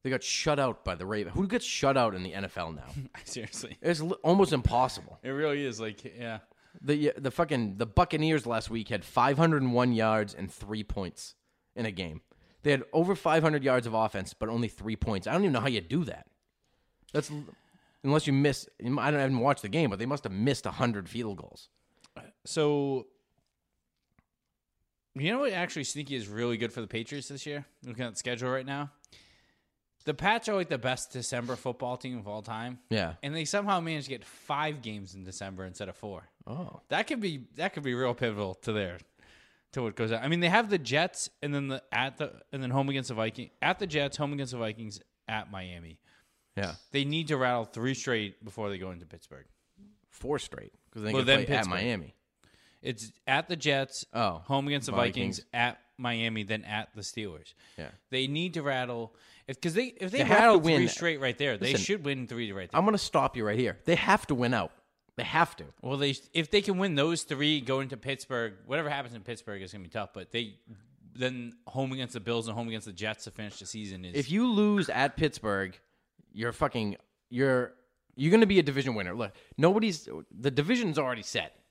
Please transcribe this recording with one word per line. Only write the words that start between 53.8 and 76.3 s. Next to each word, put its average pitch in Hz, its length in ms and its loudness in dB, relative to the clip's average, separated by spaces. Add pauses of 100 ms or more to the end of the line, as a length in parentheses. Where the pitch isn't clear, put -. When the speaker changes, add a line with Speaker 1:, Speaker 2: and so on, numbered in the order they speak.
Speaker 1:
Oh, 95 320 2
Speaker 2:
home 139 220 0
against 143 200 -2
the 143 40 -4
Speaker 1:
Vikings. 98 460 0
Speaker 2:
Vikings, - 160 -16
at 120 260 0 (180)
Miami, 113 460 -2
then 107 220 -4
at 107 280 -6
the 107 80 -12
Steelers. 98 520 -10 (240)
Speaker 1:
Yeah. 78 140 -10 (180)
Speaker 2:
They 131 180 0
need 170 280 -4
to 165 60 -4
rattle, 123 540 -4 (320)
if, 135 140 -10
'cause 165 120 -2
they, 240 120 2
if 190 260 -8
they 254 80 0
Speaker 1:
They 269 60 4
have - 20 2 (100)
to 214 60 10
Speaker 2:
rattle 214 160 10
Speaker 1:
win. 160 200 6
Speaker 2:
three 120 80 6
straight 160 340 0
right 127 160 0
there, 131 200 0
they 110 140 0
Speaker 1:
Listen, 107 140 2
Speaker 2:
should 202 200 0
win 131 220 -2
three 117 240 -6
right 95 180 -8
there. - 80 0
Speaker 1:
I'm 175 80 6
gonna 214 120 4
stop 139 400 2
you 110 80 0
right 107 120 2
here. 117 280 0
They 170 100 6
have - 320 4
to 147 80 2
win 123 180 2
out. 98 200 0 (420)
They 120 80 -4
have 160 340 2
to. - 80 -12 (160)
Speaker 2:
Well, 135 160 -4
they, 139 180 2 (180)
if 165 180 0
they 202 100 6
can 196 180 0
win 190 160 2
those 156 280 2
three, 147 380 0
going 131 280 -2
to 123 80 -10
Pittsburgh, 117 580 -4 (100)
whatever 147 240 -2
happens 135 260 -6
in 107 60 -14
Pittsburgh 107 400 -10
is 92 100 -10
gonna 98 120 -14
be 82 60 -16
tough. 101 240 -6
But 92 180 -14
they, 113 240 -4 (600)
then 123 380 -4 (140)
home 131 260 -4
against 131 220 -6
the 117 40 -4
Bills 117 280 0
and 110 100 -6
home 117 100 -4
against 110 200 -8
the 101 60 -14
Jets 107 320 -6
to 101 60 -12
finish 104 280 -12
the 98 80 -16
season 95 380 -10
is 87 100 -10
Speaker 1:
If 135 160 -2
you 233 200 4
lose 208 380 4
at 139 260 2
Pittsburgh, 101 640 0 (540)